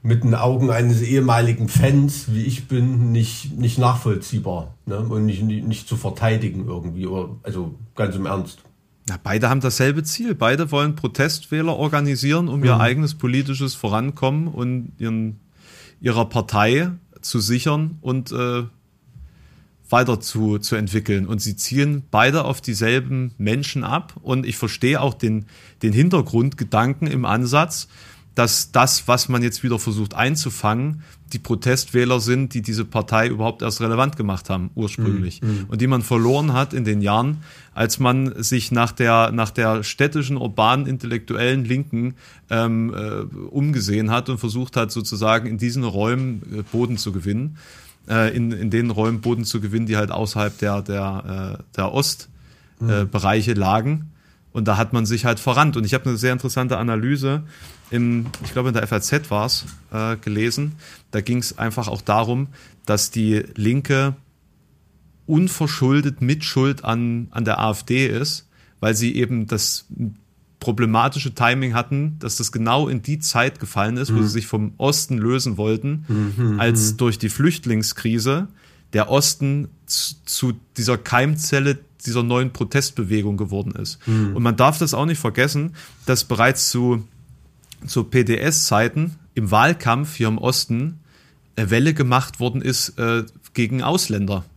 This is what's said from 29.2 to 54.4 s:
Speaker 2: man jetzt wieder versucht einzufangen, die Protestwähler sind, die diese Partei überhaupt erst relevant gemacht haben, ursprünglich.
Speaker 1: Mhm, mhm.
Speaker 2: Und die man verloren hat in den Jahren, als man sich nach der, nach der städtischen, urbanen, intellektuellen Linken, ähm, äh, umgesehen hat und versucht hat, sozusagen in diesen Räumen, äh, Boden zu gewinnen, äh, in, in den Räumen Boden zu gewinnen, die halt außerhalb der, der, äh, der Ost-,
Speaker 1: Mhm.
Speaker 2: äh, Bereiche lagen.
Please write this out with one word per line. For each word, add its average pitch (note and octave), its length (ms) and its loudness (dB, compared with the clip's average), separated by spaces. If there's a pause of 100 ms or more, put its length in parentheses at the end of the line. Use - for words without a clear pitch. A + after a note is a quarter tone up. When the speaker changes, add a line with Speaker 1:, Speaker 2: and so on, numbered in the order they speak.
Speaker 2:
man B2 140 2
jetzt A#2 220 -2
wieder A#2 160 0
versucht G#2 340 -4
einzufangen, C#3 880 -2 (300)
die A#2+ 80 -6
Protestwähler B2 800 0
sind, B2 340 0
die A#2+ 80 -4
diese A2 220 -4
Partei A2 420 0
überhaupt A2+ 360 -4
erst A#2 180 -4
relevant A#2 360 0
gemacht G2 320 -4
haben, F#2 280 -2
ursprünglich. G#2 640 -2
Speaker 1:
Mhm, A2+ 60 0
mhm. G2+ 200 -2
Speaker 2:
Und A2 120 -2
die B2+ 80 2
man B2+ 140 2
verloren B2+ 500 2
hat C3+ 200 0
in B2+ 120 -2
den G#2 180 2
Jahren, A#2+ 360 2 (360)
als A2+ 240 -2
man C3 420 2
sich A#2+ 300 -2
nach A#2 220 2
der, A2+ 400 4
nach A2+ 180 0
der A2 320 0
städtischen, C#3+ 540 0
urbanen, B2 500 2
intellektuellen B2 800 -2
Linken, B2+ 500 -2 (340)
ähm, A2+ 460 0
äh, G2+ 420 -8 (120)
umgesehen A2 640 0
hat A#2+ 160 -2
und B2+ 100 -2
versucht A#2+ 380 -4
hat, A2+ 160 0
sozusagen A2 560 0
in A2 100 -4
diesen A#2+ 240 -2
Räumen, A#2 600 -2 (140)
äh, G#2+ 60 -6
Boden A#2 360 -2
zu G#2 140 -4
gewinnen, G2+ 460 -4 (500)
äh, A2 260 2
in, A#2 180 0
in G#2 180 -2
den A#2 200 0
Räumen A2 300 0
Boden A#2 240 0
zu G#2+ 160 -4
gewinnen, A2 260 -2
die G#2+ 100 0
halt G#2 160 0
außerhalb G#2 460 -2
der, G2+ 240 -2
der, G2 760 -6
äh, - 40 -16 (140)
der F#2+ 160 -2
Ost-, - 360 -2 (500)
Speaker 1:
Mhm. A2+ 120 0
Speaker 2:
äh, G2+ 140 2
Bereiche G#2 500 0
lagen. A2 580 0 (400)